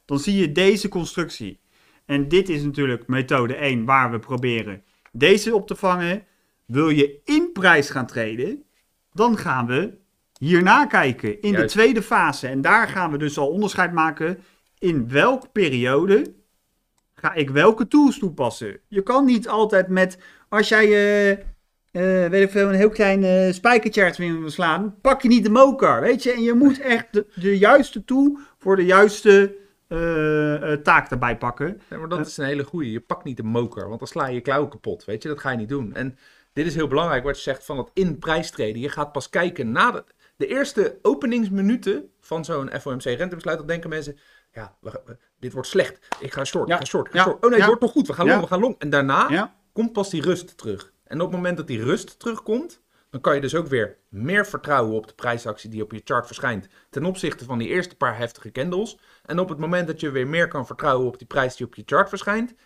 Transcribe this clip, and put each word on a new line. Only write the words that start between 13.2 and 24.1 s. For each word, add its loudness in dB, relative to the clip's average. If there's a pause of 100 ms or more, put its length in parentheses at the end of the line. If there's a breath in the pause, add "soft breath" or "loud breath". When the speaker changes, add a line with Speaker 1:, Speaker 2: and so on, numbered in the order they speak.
Speaker 1:
al 0
onderscheid 0
maken -2 (400 soft breath)
in 0
welke 2
periode 2 (800)
ga -4
ik -2
welke 4
tools 4
toepassen. -6
Je -4
kan 2
niet 2
altijd 2
met, 0 (300 soft breath)
als 0
jij, 4
eh, 4
eh, -2
weet 4
ik 2
veel, 2
een 0
heel 6
klein, 2
eh, 4
spijkertje 2
ergens 2